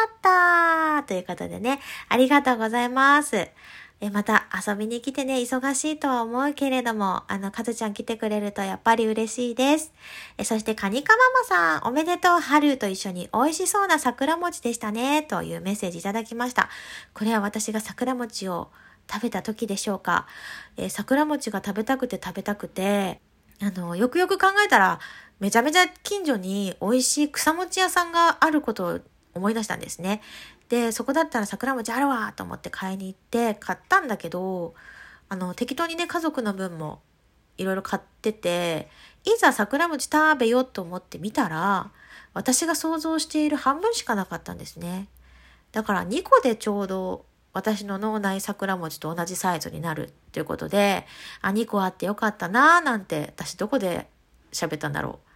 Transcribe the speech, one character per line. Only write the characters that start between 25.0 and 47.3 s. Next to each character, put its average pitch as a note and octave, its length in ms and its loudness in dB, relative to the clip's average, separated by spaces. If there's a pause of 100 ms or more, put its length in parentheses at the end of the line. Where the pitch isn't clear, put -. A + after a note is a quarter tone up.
め G3+ 80 0
ち G3+ 60 2
ゃ A#3 60 6
め D4 100 2
ち E4+ 60 4
ゃ F4+ 100 6 (160)
近 G4+ 220 -4
所 C#4 100 2
に F#3+ 460 -4
美 F#3 60 -2
味 B3+ 160 4
し D4 200 2
い D4 60 0
草 - 240 2
餅 F4 260 -4
屋 F#4 100 4
さ F4 140 2
ん E4+ 80 -6
が E4+ 300 4
あ D#4+ 80 6
る D4+ 100 2
こ - 140 -4
と F#3 140 -4
を E3+ 120 -2 (340)
思 F#3+ 160 -2
い A3+ 40 0
出 A3+ 100 -2
し G#3 40 -8
た F3 100 -4
ん - 20 -10
で - 80 -12
す - 120 -12
ね。 G3 220 -4 (460)
で、 A#3 240 0
そ B3+ 140 -6
こ C#4 80 0
だ D#4+ 80 4
っ D#4 80 0
た A#3+ 100 -2
ら G#3 60 -2
桜 C4 300 -4
餅 A#3 180 -6
あ B3 60 -2
る C#4+ 100 2
わ A3 260 -2
と F#3+ 80 -10
思 F3+ 120 -10
っ - 40 -12
て F3 100 -10
買 F#3+ 260 -8
い - 20 -8
に F#3+ 100 -10
行 F#3+ 80 -12
っ - 40 -20
て A#3 360 0
買 F#3+ 220 -6
っ - 100 -20
た F#4+ 140 6
ん D4 80 -4
だ G#3+ 80 -2
け - 100 -10
ど、 F3+ 480 -6 (540)
あ G3 80 -6
の、 F3+ 160 -4
適 B3 240 -6
当 E4+ 100 0
に E4 80 -6
ね、 E4+ 120 -4
家 F4 120 -2
族 D#4 220 -2
の G#3+ 120 -2
分 F#3+ 240 -6
も D#3 240 -10 (560)
い F#3 60 -6
ろ F#3+ 100 -2
い - 40 -2
ろ F#3+ 40 -6
買 - 180 -4
っ - 20 -20 (200)
て G#3+ 120 0
て、 F3 560 -2 (340)
い A4+ 140 4
ざ F4+ 160 6
桜 C#4+ 340 0
餅 D4+ 240 -4
食 D#4 240 6
べ B3 120 2
よ A#3+ 120 4
う B3+ 60 0
と - 160 -10
思 F3 160 -10
っ F3+ 40 -12
て - 180 -16
み G3 120 -8
た A#3 160 0
ら、 F3+ 440 0 (420)
私 - 320 0
が D#4+ 100 0
想 D#4+ 220 -2
像 D#4+ 200 -2
し D4+ 80 -2
て D4+ 200 0
い D4+ 40 2
る D4 60 -2
半 C#4 240 0
分 A4+ 140 0
し - 100 -4
か A#3 120 -2
な F#3+ 100 -2
か E3 120 -8
っ - 60 -12
た - 100 -12
ん E3+ 40 -14
で E3 80 -14
す - 100 -18
ね。 F3 320 -8 (640)
だ G#3+ 120 -4
か G#3+ 100 -2
ら F3+ 100 0
二 A3 180 -4
個 B4+ 200 4
で A3+ 160 2
ち - 100 -6
ょ G3+ 140 -2
う F#3+ 60 -4
ど F#3 380 -6 (280)